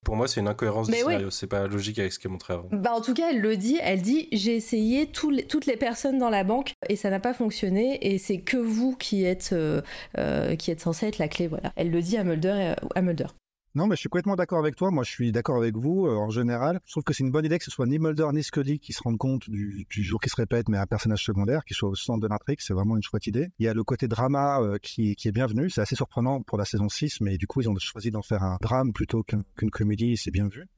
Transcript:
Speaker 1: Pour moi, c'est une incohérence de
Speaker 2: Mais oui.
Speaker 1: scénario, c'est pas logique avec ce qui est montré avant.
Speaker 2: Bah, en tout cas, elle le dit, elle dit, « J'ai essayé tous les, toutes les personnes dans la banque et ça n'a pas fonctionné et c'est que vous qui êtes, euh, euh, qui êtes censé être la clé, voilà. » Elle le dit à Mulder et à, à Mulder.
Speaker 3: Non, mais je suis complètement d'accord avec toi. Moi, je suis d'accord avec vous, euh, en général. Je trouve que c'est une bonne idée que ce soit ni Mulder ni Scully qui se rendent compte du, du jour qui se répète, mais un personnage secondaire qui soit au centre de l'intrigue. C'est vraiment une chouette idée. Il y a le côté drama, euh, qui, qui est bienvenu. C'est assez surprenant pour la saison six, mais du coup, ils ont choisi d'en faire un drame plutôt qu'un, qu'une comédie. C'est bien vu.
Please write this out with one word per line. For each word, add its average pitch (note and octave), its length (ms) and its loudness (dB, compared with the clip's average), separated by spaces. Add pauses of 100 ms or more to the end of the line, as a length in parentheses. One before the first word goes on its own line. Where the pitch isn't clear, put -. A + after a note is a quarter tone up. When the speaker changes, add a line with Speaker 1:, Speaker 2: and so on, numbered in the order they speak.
Speaker 1:
Pour A2 120 0
moi, B2 120 2
c'est A#2+ 120 0
une G#2 80 2
incohérence A2 400 0
de A2+ 40 4
Speaker 2:
Mais A#3 60 4
oui. B3+ 140 2
Speaker 1:
scénario, G2 180 -2
c'est - 160 -6
pas G2 200 0
logique G#2 320 -2
avec F#2+ 140 0
ce - 60 -8
qui - 80 -8
est F#2 40 -6
montré F#2 220 -8
avant. F2+ 180 -6
Speaker 2:
Bah, G#3+ 220 0
en A#3 80 0
tout A#3 140 -2
cas, E4 160 0
elle B3 100 2
le A3 160 2
dit, A#3 260 0
elle F#3+ 200 0
dit, « C4+ 300 0
J'ai A3 220 2
essayé A3+ 520 0
tous D4+ 240 -2
les, C4+ 160 2
toutes D4+ 180 0
les A#3+ 140 0
personnes C4 400 0
dans A#3+ 100 4
la G3+ 160 2
banque A#3+ 280 0 (180)
et G#3 60 2
ça G3+ 120 -2
n'a G3 120 0
pas B3 120 0
fonctionné A3 720 0
et G3 120 2
c'est F#3 220 -2
que - 180 0
vous A#3 380 2
qui G3 280 0
êtes, F#3 300 0
euh, D#3 260 2 (380)
euh, - 380 0
qui E3 140 -4
êtes D#3+ 100 -4
censé E3+ 260 -2
être G#3+ 100 -4
la D#3 120 0
clé, F3 180 -2
voilà. » D#3 300 -6
Elle E3+ 140 0
le E3+ 120 2
dit F#3+ 160 0
à G3+ 60 0
Mulder E3 240 0
et G3 180 0
à, D#3+ 100 -2 (180)
à F#3 60 0
Mulder. F3 280 0 (480)
Speaker 3:
Non, F3+ 120 4
mais G3 80 4
je - 60 -2
suis - 60 -2
complètement F#3+ 280 0
d'accord F3 240 2
avec D3+ 160 0
toi. F#3+ 160 2
Moi, C#3+ 100 2
je - 80 -4
suis A#2+ 220 0
d'accord A#2+ 240 0
avec A2+ 200 2
vous, E3+ 300 2
euh, B2 80 2
en G#2+ 160 0
général. A#2+ 540 0
Je - 80 -20
trouve D3+ 100 -4
que D#3 100 0
c'est C#3 120 -2
une B2+ 80 0
bonne D#3 120 2
idée D#3+ 140 2
que - 60 -14
ce - 80 -12
soit B2+ 140 0
ni C#3+ 120 2
Mulder D#3 340 2
ni D3+ 120 0
Scully C#3+ 340 0
qui - 140 -14
se - 100 -10
rendent A2+ 160 0
compte C3 320 0
du, G2+ 400 -4
du G#2 140 -2
jour G#2 160 -2
qui - 80 -2
se - 80 -6
répète, A#2 320 0
mais G#2 100 4
un G2 80 0
personnage G#2+ 380 0
secondaire G#2 400 2
qui - 100 -12
soit G#2 140 0
au G2 80 -2
centre A2+ 240 -2
de G#2+ 80 0
l'intrigue. G#2+ 320 -2
C'est - 120 -4
vraiment G2+ 220 2
une G#2+ 80 2
chouette - 240 -4
idée. B2 220 0 (100)
Il A2+ 80 2
y - 20 4
a A2 60 2
le A2 80 2
côté B2 240 0
drama, C3+ 540 2
euh, G#2 200 2
qui, G#2+ 360 0
qui - 100 -4
est A2 60 2
bienvenu. B2 380 2
C'est A#2 100 -2
assez - 160 0
surprenant C3 440 0
pour - 160 -4
la G2+ 80 0
saison G#2 240 0
six, - 320 -4
mais G2 160 0
du F2 120 -2
coup, C3 140 -2
ils A2+ 60 0
ont G#2 80 2
choisi G#2+ 360 -4
d'en G#2 100 -4
faire G2 220 0
un F2+ 180 0
drame B2+ 300 2
plutôt - 320 -2
qu'un, G#2 180 -2 (140)
qu'une G#2+ 160 0
comédie. A2 440 2
C'est - 140 -4
bien G2 160 2
vu. C#3 300 -8